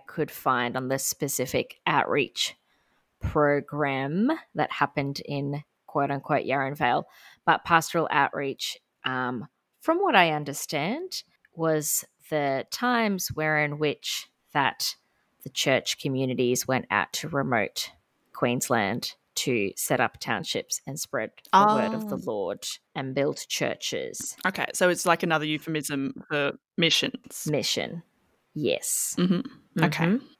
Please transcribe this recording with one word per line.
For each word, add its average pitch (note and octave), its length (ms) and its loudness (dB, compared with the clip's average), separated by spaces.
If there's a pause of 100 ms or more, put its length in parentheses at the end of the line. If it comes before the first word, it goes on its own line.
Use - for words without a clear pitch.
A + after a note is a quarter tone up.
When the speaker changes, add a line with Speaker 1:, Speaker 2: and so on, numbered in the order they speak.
Speaker 1:
could D3 240 -4
find B2 440 0
on C3 120 -2
the C3+ 100 0
specific - 880 -2
outreach - 680 2 (760)
program D3 1000 2 (260)
that - 160 0
happened C#3+ 520 -2
in C#3+ 380 -4 (240)
quote C#3+ 240 0
unquote C#3 340 0
Yarranvale, C3+ 600 0 (420)
but E3 180 4
pastoral E3 460 2
outreach, - 680 0 (260)
um, B2+ 420 -4 (340)
from E4 220 2
what F4+ 140 4
I E3+ 160 8
understand, D#3 880 -4 (320)
was D#3 500 0 (240)
the C#3 420 0
times A3+ 580 0
where D#3 360 0
in D3 140 -2
which - 500 -2 (240)
that - 440 0 (480)
the - 60 -12
church - 480 2
communities B2+ 680 0
went C3 220 0
out G2 240 2
to - 140 -6
remote C3 600 0 (420)
Queensland A#2+ 840 0 (220)
to A2 400 0
set B2+ 240 0
up - 180 -2
townships - 680 -4
and C#3+ 140 -8
spread A2 300 -6 (220)
the G3 60 8 (160)
word A3 200 0
of G#3+ 160 -6
the G3+ 60 -4
Speaker 2:
Oh. - 140 -6
Speaker 1:
Lord G2 360 -4 (280)
and C3+ 200 -6
build C#3+ 240 0 (100)
churches. - 880 -4 (100)
Speaker 2:
Okay, F#3+ 280 -2
so F3+ 160 4
it's - 160 -2
like E3+ 160 4
another D#3 240 0
euphemism D3+ 840 -4
for C#3+ 240 0 (240)
missions. - 720 0
Speaker 1:
Mission, C3+ 520 -2 (520)
yes. - 640 -2
Speaker 2:
Mm-hmm. - 640 0
Okay, E3 200 2
Speaker 1:
Mm-hmm. G#3+ 200 2 (160)